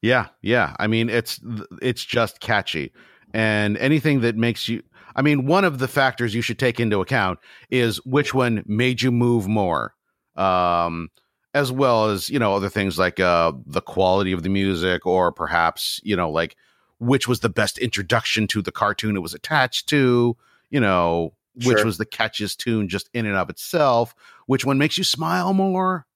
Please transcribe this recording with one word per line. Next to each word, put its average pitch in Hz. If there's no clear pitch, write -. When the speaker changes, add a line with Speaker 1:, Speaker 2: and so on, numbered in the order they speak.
Speaker 1:
Yeah, 120
yeah. 101
I 107
mean, 113
it's, 113
it's 123
just 117
catchy, 95
and 107
anything 143
that 117
makes 117
you, 113
I 135
mean, 143
one 180
of 143
the 131
factors 123
you 117
should -
take 120
into 107
account 95
is 117
which 143
one 120
made 120
you 127
move 120
more, 90
um, 85
as 139
well 120
as, 98
you 139
know, 104
other 98
things 95
like, 90
uh, 87
the 73
quality 92
of 87
the 92
music, 92
or 90
perhaps, 82
you 101
know, 87
like, 80
which 123
was 120
the 117
best 101
introduction 110
to 104
the 90
cartoon 104
it 95
was 82
attached -
to, 123
you 147
know, 85
which 120
Speaker 2:
Sure. 107
Speaker 1:
was 98
the 107
catchiest -
tune 110
just 98
in 120
and 101
of 87
itself, 120
which 131
one 135
makes 151
you 190
smile 175
more 185